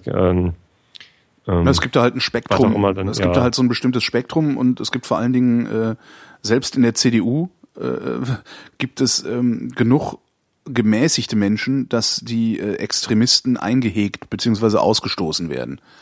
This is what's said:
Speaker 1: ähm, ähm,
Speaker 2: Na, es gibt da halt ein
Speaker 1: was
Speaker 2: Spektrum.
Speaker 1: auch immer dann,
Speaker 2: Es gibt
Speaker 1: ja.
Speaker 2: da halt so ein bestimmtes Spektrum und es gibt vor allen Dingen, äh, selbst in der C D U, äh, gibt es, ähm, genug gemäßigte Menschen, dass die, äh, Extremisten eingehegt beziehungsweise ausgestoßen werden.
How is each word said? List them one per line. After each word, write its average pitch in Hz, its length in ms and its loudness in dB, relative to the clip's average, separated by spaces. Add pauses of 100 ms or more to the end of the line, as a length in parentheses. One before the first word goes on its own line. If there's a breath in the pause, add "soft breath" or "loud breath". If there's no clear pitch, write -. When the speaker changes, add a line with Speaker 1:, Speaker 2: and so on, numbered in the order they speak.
Speaker 1:
ähm, 90 460 2 (960 loud breath)
ähm, 87 180 0
Speaker 2:
Na, 85 60 4
es - 100 2
gibt 127 160 -2
da 123 60 6
halt 120 120 2
ein 127 40 -6
Speaker 1:
was - 60 -2
Speaker 2:
Spektrum. 113 480 0
Speaker 1:
auch 107 40 0
immer 98 160 2
dann, 95 160 -4
Speaker 2:
Es 110 100 -4
gibt 92 100 2
Speaker 1:
ja. 87 120 2
Speaker 2:
da - 20 2
halt 123 120 0
so 131 80 0
ein 123 60 4
bestimmtes 123 360 0
Spektrum 143 540 -2
und 127 220 2
es - 120 -4
gibt 123 140 -6
vor 127 100 0
allen 120 160 0
Dingen, 120 340 2
äh, 113 280 -2 (480 loud breath)
selbst 117 340 0
in 135 60 4
der 117 100 6
C - 180 2
D 113 120 2
U, 147 260 -2 (320)
äh, - 400 -4 (560 loud breath)
gibt - 240 -6
es, - 240 0
ähm, 120 500 -2
genug 123 440 2 (520)
gemäßigte 117 640 0
Menschen, 107 540 0
dass - 340 -2
die, 113 380 -2
äh, 101 140 -4
Extremisten 117 840 0
eingehegt 104 720 -2
beziehungsweise 107 540 2
ausgestoßen 87 680 -2
werden. 64 320 -8 (220 loud breath)